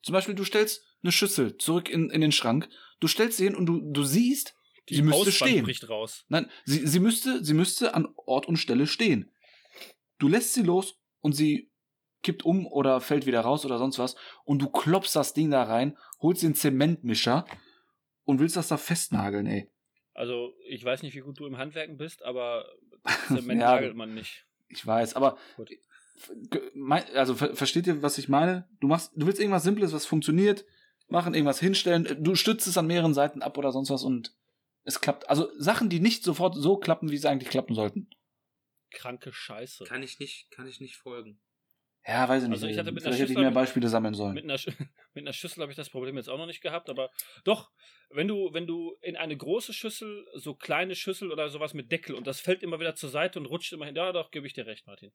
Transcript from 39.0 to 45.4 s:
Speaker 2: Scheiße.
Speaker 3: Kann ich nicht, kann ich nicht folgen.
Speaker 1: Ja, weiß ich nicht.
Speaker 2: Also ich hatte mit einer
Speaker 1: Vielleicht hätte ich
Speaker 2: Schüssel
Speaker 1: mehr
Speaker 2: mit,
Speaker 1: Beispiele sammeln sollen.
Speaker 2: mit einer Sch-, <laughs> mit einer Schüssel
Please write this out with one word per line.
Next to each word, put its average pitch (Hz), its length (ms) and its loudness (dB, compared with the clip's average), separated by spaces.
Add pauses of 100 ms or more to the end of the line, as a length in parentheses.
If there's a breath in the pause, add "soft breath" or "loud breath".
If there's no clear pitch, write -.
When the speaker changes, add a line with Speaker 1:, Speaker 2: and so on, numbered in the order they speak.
Speaker 2:
Scheiße. 113 540 -14
Speaker 3:
Kann 131 180 -10
ich - 160 -16
nicht, - 320 -14
kann 127 160 -18
ich 131 120 -20
nicht 135 180 -18
folgen. 113 420 -16 (680)
Speaker 1:
Ja, 123 180 2
weiß 127 160 2
ich 117 60 -2
nicht. 110 80 0
Speaker 2:
Also 110 100 -6
ich 107 100 -4
hatte - 140 -6
mit - 120 -8
einer 123 100 0
Speaker 1:
Vielleicht 127 80 0
hätte - 20 4
ich 131 60 0
Speaker 2:
Schüssel 131 120 2
Speaker 1:
mehr 135 100 4
Speaker 2:
mit, 117 40 -2
Speaker 1:
Beispiele 127 320 2
sammeln 110 280 0
sollen. 101 180 -4
Speaker 2:
mit 95 100 -8
einer 147 140 -6
Sch-, - 160 -8
<laughs> - 400 -16
mit 147 100 -14
einer 139 100 -10
Schüssel - 280 -12